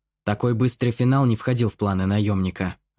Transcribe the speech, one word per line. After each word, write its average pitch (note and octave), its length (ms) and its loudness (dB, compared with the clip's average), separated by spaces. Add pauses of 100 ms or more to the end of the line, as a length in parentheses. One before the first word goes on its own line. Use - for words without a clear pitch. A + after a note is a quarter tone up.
(240)
Такой A#2 300 0
быстрый B2 360 0
финал B2+ 340 2
не A2+ 120 2
входил A#2+ 340 0
в - 60 -8
планы F#2+ 280 0
наемника. F#2+ 720 -2 (220)